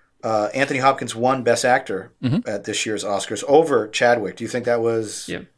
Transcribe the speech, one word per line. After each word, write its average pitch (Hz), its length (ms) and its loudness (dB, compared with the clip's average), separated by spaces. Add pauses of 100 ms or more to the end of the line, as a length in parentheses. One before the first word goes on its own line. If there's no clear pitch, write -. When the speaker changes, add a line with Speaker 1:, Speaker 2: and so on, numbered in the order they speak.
(220)
Speaker 1:
uh, 107 320 0
Anthony 139 260 0
Hopkins 131 340 2
won 127 280 0
Best 117 220 2
Actor 113 480 0 (100)
Speaker 2:
Mm-hmm. 139 260 0
Speaker 1:
at 101 160 -6
this 107 200 -4
year's 104 200 -4
Oscars 101 440 -4
over 139 400 4
Chadwick. 117 480 2
Do 117 80 -8
you 110 40 -8
think 120 180 -4
that 120 160 2
was 113 460 -2
Speaker 3:
Yeah. 170 120 -8 (180)